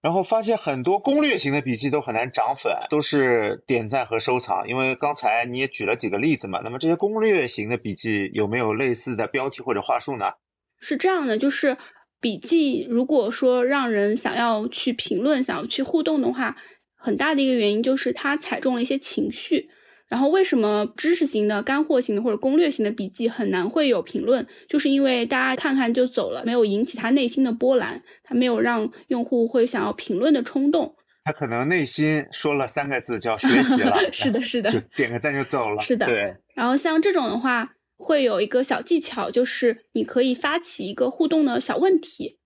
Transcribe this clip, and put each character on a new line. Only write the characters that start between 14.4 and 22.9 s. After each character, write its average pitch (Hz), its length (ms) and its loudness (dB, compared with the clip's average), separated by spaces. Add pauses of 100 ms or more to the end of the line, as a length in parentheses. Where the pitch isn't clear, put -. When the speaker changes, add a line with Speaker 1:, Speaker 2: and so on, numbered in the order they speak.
Speaker 2:
去 - 240 -4
评 214 300 -4
论、 269 200 2
想 - 140 -4
要 - 100 -8
去 269 160 -4
互 311 220 0
动 311 180 0
的 247 120 0
话， 247 240 -4 (400)
很 - 180 -2
大 302 180 0
的 277 80 2
一 269 60 2
个 254 60 2
原 208 180 2
因 214 100 0
就 262 140 2
是 - 160 -2
它 285 240 -2
踩 - 240 -6
中 254 160 0
了 233 60 -2
一 254 40 0
些 277 120 -2
情 - 340 -4
绪。 - 380 -2 (400)
然 240 120 -2
后 277 80 4
为 381 140 8
什 359 120 2
么 208 300 4 (100)
知 339 200 2
识 330 100 2
型 214 220 2
的、 208 160 0
干 285 200 2
货 294 160 4
型 220 160 0
的 202 60 2
或 240 80 0
者 208 80 0
攻 269 180 2
略 320 140 6
型 226 160 0
的 208 60 0